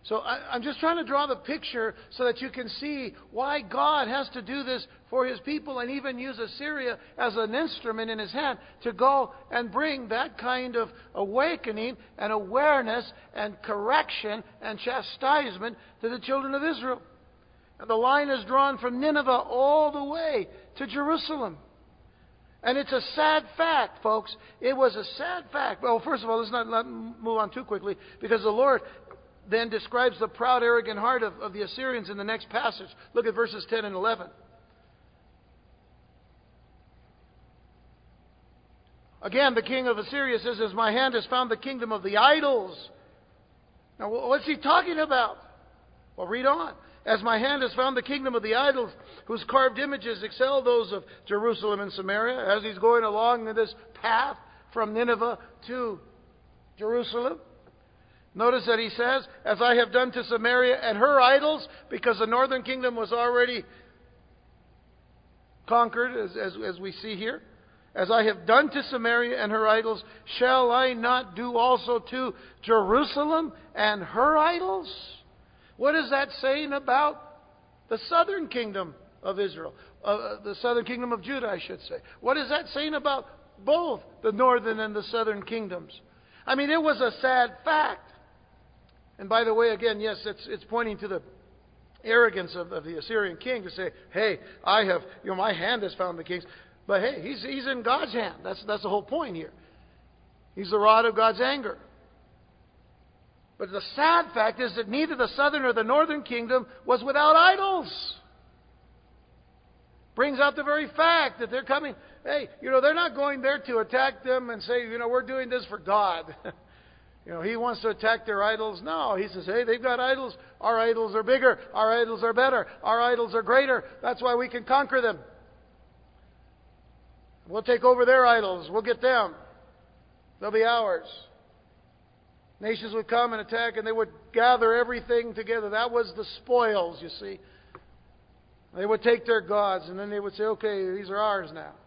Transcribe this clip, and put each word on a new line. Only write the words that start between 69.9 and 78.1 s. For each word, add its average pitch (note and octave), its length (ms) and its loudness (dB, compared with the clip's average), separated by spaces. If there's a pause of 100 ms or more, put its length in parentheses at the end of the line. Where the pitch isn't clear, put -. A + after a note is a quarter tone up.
shall B3 320 4
I B3+ 220 2
not A#3+ 420 -2
do A#3+ 220 -4
also A#3+ 420 4 (120)
to B3+ 240 -4 (280)
Jerusalem C#4 920 2 (200)
and G#3 280 2
her C4 340 4
idols?" F4 580 0 (840)
What C#4 160 2
is D4 160 0
that C#4 180 2 (140)
saying C#4 320 0
about C#4 480 2 (640)
the A3+ 100 -2 (120)